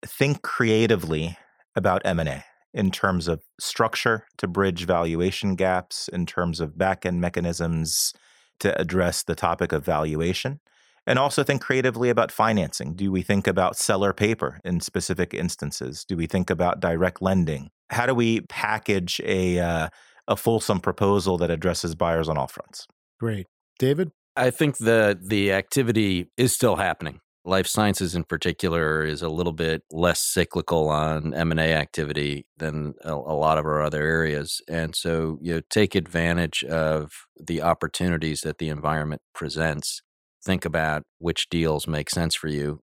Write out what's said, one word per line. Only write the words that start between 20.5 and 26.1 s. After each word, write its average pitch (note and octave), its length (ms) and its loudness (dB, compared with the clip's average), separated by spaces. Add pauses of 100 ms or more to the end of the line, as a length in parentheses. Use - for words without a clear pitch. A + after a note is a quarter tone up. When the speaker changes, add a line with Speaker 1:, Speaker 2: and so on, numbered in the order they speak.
Speaker 1:
proposal G2 580 2
that E2 120 0
addresses E2 440 -2
buyers E2 340 0
on D#2 100 0
all C2 100 -4
fronts? - 380 -16 (340)
Speaker 2:
Great. G#2+ 260 -6 (320)
David? D3 320 2 (240)
Speaker 3:
I B2+ 160 4
think D3 280 2
the, A2 440 6
the G2+ 300 2
activity G2+ 840 2